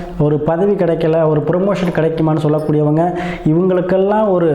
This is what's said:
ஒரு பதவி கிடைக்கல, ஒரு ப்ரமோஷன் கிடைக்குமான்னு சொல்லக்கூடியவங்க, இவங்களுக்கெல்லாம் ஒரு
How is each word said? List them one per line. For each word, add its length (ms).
ஒரு 200
பதவி 340
கிடைக்கல, 540
ஒரு 140
ப்ரமோஷன் 560
கிடைக்குமான்னு 480
சொல்லக்கூடியவங்க, 580
இவங்களுக்கெல்லாம் 880
ஒரு 200